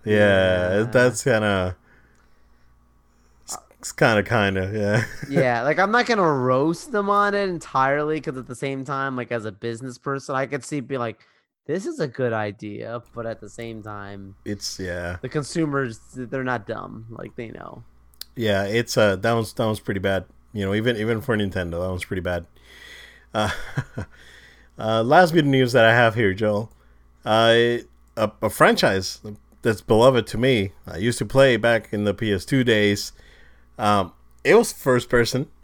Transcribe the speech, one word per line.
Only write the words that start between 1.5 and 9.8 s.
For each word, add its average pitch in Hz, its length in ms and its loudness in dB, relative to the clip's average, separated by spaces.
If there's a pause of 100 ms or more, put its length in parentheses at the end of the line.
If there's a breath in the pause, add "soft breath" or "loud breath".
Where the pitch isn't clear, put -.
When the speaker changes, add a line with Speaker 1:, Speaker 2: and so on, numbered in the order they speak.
Speaker 1:
it's, - 140 -12 (220)
it's - 120 -12
kinda, 113 320 2
kinda, 95 500 0
yeah. 107 320 0 (120)
<laughs> 135 120 -12
Speaker 2:
Yeah, 123 340 0
like, 151 160 0
I'm 202 120 2
not 240 140 2
gonna 208 240 2
roast 139 640 0
them 202 180 -2
on 202 240 2
it 202 160 0
entirely, 151 720 -2
'cause 135 160 -8
at 123 100 -12
the 127 80 -14
same 135 280 -6
time, 135 320 -6
like, 123 160 -6
as 113 140 -4
a 107 60 -6
business 117 460 -10